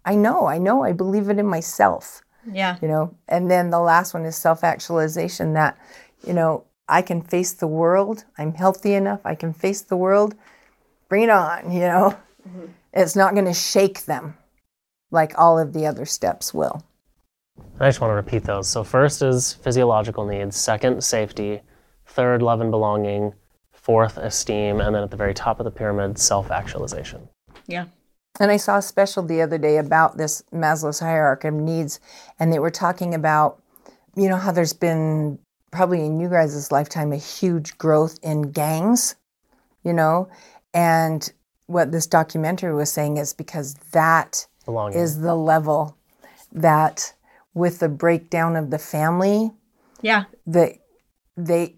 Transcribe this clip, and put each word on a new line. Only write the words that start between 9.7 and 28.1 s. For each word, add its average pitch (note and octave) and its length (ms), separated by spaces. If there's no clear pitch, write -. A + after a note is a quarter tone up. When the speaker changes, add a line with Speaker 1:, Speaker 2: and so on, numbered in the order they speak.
Speaker 1:
the - 140
world. G3+ 380
Bring G3+ 160
it A3+ 60
on, F3 400
you F3 100
know. F3+ 360
Speaker 2:
Mm-hmm. F3+ 180
Speaker 1:
It's F3 200
not G3 200
gonna F#3+ 200
shake F#3+ 520
them D3 300
like D#3+ 260
all E3 200
of D3+ 140
the D#3 140
other D3 200
steps - 480
will. D#2 280
Speaker 3:
I C3 100
just C3+ 120
wanna A2+ 140
repeat G#2 300
those. G2+ 240
So A#2 140
first C#3+ 400
is B2+ 300
physiological A2+ 760
needs. G2+ 300
Second, A#2+ 480
safety. G#2 560
Third, B2 360
love A#2 180
and A2+ 120
belonging. G#2 640
Fourth, A2+ 440
esteem. G#2 640
And G#2 140
then G#2 100
at G2 60
the G2 60
very G2+ 180
top - 260
of A#2 40
the A2 60
pyramid, G2+ 480
self-actualization. - 1120
Speaker 2:
Yeah. F3 180